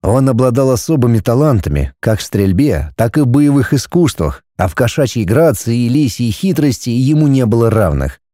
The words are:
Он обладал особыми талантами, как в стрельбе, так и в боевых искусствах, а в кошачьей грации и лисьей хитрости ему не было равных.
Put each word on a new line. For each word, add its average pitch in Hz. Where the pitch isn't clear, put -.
Он 131
обладал 127
особыми 123
талантами, 101
как 110
в -
стрельбе, 98
так 117
и 151
в 131
боевых 143
искусствах, 127
а 92
в -
кошачьей 120
грации 117
и 120
лисьей 123
хитрости 143
ему 143
не 135
было 117
равных. 78